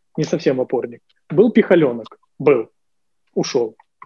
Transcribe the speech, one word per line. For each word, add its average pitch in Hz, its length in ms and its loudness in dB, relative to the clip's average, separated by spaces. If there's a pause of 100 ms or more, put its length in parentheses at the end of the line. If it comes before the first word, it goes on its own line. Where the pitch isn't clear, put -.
(180)
не 160 60 -2
совсем 147 380 -2
опорник. 120 400 -6 (280)
Был 208 220 2
Пихалёнок, 139 560 2 (320)
был, 131 300 2 (640)
ушёл. 120 400 -4 (300)